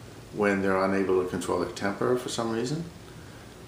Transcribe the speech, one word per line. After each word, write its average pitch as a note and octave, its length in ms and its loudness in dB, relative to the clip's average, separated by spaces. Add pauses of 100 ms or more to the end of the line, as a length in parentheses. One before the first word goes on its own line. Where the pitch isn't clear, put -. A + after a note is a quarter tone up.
(340)
when G2 280 4
they're F#2+ 220 4
unable F#2+ 380 4
to F2 80 -2
control F#2 300 0
their E2 120 -2
temper A#2+ 460 0
for - 120 -4
some A2+ 220 -2
reason. C#3 340 -2 (840)